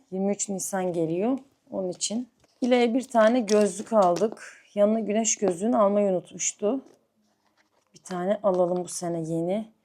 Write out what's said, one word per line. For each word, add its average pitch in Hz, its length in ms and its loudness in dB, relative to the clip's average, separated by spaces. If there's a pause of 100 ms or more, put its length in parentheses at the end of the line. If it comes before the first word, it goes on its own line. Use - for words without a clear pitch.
(120)
Yirmi 190 200 -2
üç 202 180 -6
Nisan 185 440 -4
geliyor. 175 440 -2 (340)
Onun 190 180 -4
için. 214 400 -8 (320)
İlay'a 240 320 2
bir 247 140 -2
tane 233 320 4
gözlük 208 540 0
aldık. 190 600 2 (220)
Yanına 208 240 2
güneş 214 360 -2
gözlüğünü 202 420 0
almayı 202 340 4
unutmuştu. 196 680 -4 (1120)
Bir - 100 -20
tane 185 400 -2
alalım 180 400 2
bu 175 40 -14
sene 170 340 -6
yeni. 170 440 -4 (200)